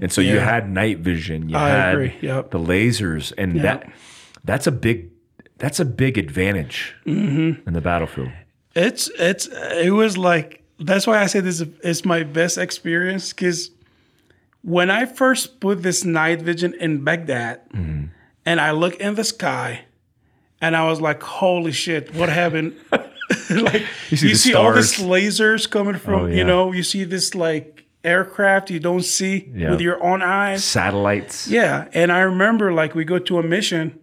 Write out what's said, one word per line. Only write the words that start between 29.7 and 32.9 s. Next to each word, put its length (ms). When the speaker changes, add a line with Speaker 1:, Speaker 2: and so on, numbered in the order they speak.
Speaker 2:
with 100
your 220
own 180
eyes. 420
Speaker 1:
Satellites. 840
Speaker 2:
Yeah. 460
And 180
I 80
remember, 540
like, 220